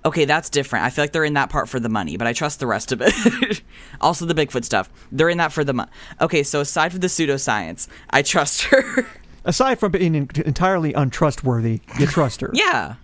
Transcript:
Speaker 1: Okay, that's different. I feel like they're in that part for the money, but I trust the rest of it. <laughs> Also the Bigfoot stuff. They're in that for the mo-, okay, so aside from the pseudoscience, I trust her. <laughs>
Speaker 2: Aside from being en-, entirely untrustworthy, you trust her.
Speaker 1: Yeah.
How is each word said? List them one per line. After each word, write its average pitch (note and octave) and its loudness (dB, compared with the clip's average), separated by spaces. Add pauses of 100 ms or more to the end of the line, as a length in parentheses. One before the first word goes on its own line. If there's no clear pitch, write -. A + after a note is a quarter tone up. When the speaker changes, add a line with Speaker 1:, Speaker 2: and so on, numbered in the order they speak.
Speaker 1:
Okay, D#3 2
that's D3+ 0
different. A#2+ 0
I B2+ 0
feel D3 -2
like D3 -4
they're D#3+ 0
in D3 0
that C#3 2
part D3 -2
for C3 -4
the A#2 -2
money, F#2+ -2
but A#2 -2
I A#2+ 0
trust D3 -4
the C3 -4
rest A2 -2
of A#2 -4
it. A3+ 2
<laughs> - -20 (300)
Also E3+ 2
the E3 0
Bigfoot C3+ 0
stuff. G2 0 (220)
They're D#3 4
in F3 0
that D#3 0
for D#3 -2
the C#3 -2
mo-, A#2+ -4 (340)
okay, E3 2
so C#3 0
aside D#3+ 0
from F#3 -6
the F#3 0
pseudoscience, C3+ -2 (240)
I C#3+ 4
trust - 0
her. C4 2 (180)
<laughs> - -18
Speaker 2:
Aside B3+ 2
from G3 0
being E3+ 2
en-, C#3 -2 (160)
entirely E3 0
untrustworthy, B2+ 0 (160)
you C3+ 4
trust C#3+ 0
her. - -6
Speaker 1:
Yeah. C#3 0